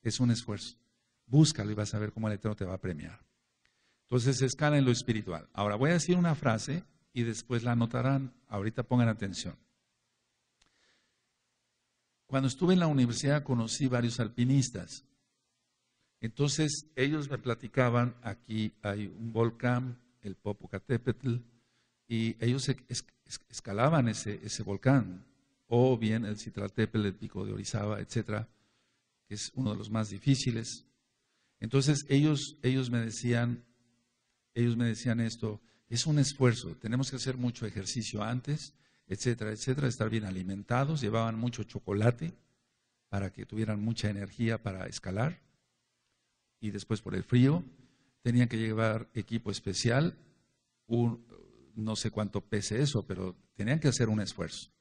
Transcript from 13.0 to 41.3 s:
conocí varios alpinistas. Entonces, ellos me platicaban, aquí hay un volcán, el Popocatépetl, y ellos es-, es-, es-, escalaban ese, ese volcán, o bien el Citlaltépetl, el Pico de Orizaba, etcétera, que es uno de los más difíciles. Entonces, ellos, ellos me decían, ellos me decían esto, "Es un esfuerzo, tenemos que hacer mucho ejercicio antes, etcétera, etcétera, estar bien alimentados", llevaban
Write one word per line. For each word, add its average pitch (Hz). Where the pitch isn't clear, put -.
conocí 123
varios 120
alpinistas. 120
Entonces, 143
ellos 143
me 135
platicaban, 120
aquí 107
hay 104
un 113
volcán, 120
el 98
Popocatépetl, 117
y 113
ellos 127
es-, 135
es-, -
es-, -
escalaban 123
ese, 107
ese 107
volcán, 101
o 123
bien 110
el 104
Citlaltépetl, 104
el 95
Pico -
de 104
Orizaba, 104
etcétera, 107
que 104
es -
uno 127
de 107
los 104
más 107
difíciles. 113
Entonces, 135
ellos, 143
ellos 131
me 120
decían, 117
ellos 120
me 120
decían 117
esto, 110
"Es 120
un 151
esfuerzo, 127
tenemos 127
que 135
hacer 127
mucho 120
ejercicio 104
antes, 127
etcétera, 107
etcétera, 131
estar 110
bien 110
alimentados", 101
llevaban 113